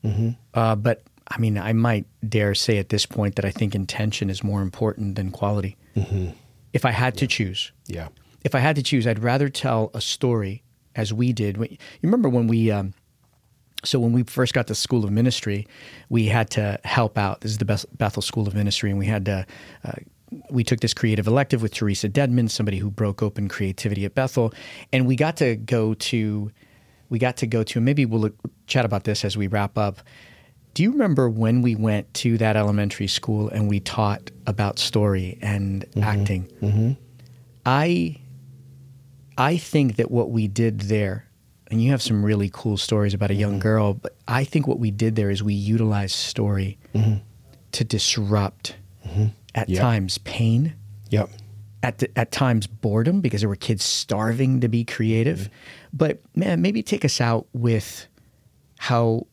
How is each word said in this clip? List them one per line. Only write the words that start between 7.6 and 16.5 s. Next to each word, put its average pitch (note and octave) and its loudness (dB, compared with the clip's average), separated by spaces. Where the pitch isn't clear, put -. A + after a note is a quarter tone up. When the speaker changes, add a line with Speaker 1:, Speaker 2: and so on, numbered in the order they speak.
Speaker 1:
Yeah. E2 -10
Speaker 2:
If C3+ -2
I C3 4
had D3 2
to C#3 -2
choose, A#2+ 0
I'd G#2+ 0
rather C3+ 2
tell A#2+ -2
a A#2 -6
story A2 -2
as G#2+ -2
we B2 0
did. G#2 -2
When, A2+ -4
you - -20
remember G#3+ 2
when A#2+ 2
we, A2+ 4
um, G2 -2
so C#3 0
when A#2 2
we B2 2
first B2+ -2
got A#2+ 0
the G#2+ -4
School A#2 0
of G2+ -2
Ministry, G#2+ 0
we A2+ 2
had A2 2